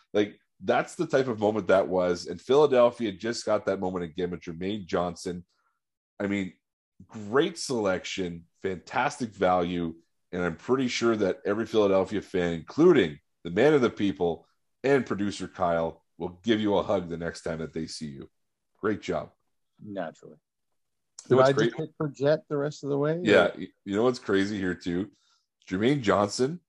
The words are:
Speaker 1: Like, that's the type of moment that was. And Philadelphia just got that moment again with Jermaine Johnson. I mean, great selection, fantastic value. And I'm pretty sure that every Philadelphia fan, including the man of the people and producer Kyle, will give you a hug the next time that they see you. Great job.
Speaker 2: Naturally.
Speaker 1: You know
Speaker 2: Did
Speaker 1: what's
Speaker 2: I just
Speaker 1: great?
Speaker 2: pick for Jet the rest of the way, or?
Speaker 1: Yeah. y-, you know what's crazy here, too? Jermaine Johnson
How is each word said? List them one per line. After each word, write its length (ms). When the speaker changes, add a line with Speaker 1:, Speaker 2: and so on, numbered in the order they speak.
Speaker 1:
Like, 280
that's 320
the 100
type 220
of 120
moment 280
that 200
was. 380
And 160
Philadelphia 680
just 340
got 200
that 140
moment 260
again 260
with 100
Jermaine 460
Johnson. 560
I 80
mean, 260
great 520
selection, 880
fantastic 720
value. 580
And 120
I'm 120
pretty 320
sure 280
that 300
every 220
Philadelphia 540
fan, 320
including 680
the 80
man 220
of 80
the 80
people 580
and 220
producer 420
Kyle, 560
will 260
give 160
you 180
a 60
hug 260
the 80
next 260
time 160
that 140
they 120
see 220
you. 220
Great 200
job. 280
Speaker 2:
Naturally. 520
Speaker 1:
You 60
know 20
Speaker 2:
Did 0
Speaker 1:
what's 120
Speaker 2:
I 20
just 120
Speaker 1:
great? 120
Speaker 2:
pick 100
for 120
Jet 300
the 80
rest 260
of 60
the 80
way, 160
or? 100
Speaker 1:
Yeah. 240
y-, 100
you 100
know 80
what's 160
crazy 380
here, 180
too? 340
Jermaine 320
Johnson 680